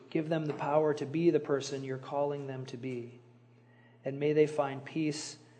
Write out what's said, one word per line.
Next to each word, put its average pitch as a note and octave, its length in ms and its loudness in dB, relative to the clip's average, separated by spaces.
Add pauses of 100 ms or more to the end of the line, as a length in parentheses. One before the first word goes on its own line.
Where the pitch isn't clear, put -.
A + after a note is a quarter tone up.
(100)
Give D#3 180 0
them D#3+ 180 0
the D3 60 -2
power D3+ 420 2
to D3 100 -4
be D#3+ 260 4
the D3+ 100 6
person C3+ 420 -2
you're C3 160 -6
calling C#3+ 480 -4
them C3 200 -8
to C3 100 -12
be. A#2+ 420 -8 (840)
And C#3 160 -4
may D3 120 4
they D3+ 140 8
find C#3 380 -2
peace D3+ 520 -4 (240)